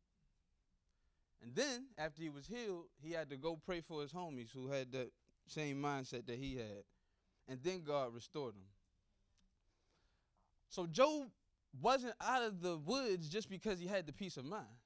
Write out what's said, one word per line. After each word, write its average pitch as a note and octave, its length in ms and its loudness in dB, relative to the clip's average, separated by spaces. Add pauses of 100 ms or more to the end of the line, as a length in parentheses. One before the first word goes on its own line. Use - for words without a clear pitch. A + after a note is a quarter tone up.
(1400)
And A#2+ 120 -10
then, B3+ 320 2 (100)
after D#3 260 -4
he D#3+ 60 -2
was C#3+ 180 -8
healed, G3 400 -4 (120)
he D#3 140 -8
had D#3+ 180 -4
to C#3 60 -6
go D#3+ 200 -2
pray E3+ 240 -4
for D#3 220 -4
his C#3+ 100 -6
homies D3+ 380 -6
who C3 180 -6
had C3 240 0
that B2+ 180 0 (360)
same C#3+ 340 0
mindset C3+ 460 0
that A#2+ 120 -2
he C3+ 180 -2
had. G#2 280 -6 (640)
And B2+ 140 -6
then F3+ 200 0
God C#3+ 320 2
restored A#2+ 400 -6
him. F#2+ 140 -18 (2000)
So F3+ 180 0
Job C4+ 420 6 (520)
wasn't B3 400 6
out B3 220 4
of G#3+ 180 0
the F3 180 2
woods F#3 500 2
just G3+ 200 -2
because F#3+ 300 0
he F3 80 -4
had F#3 200 0
the D3 60 -4
peace F#3 240 -6
of C3 80 -6
mind. E3+ 220 -4 (200)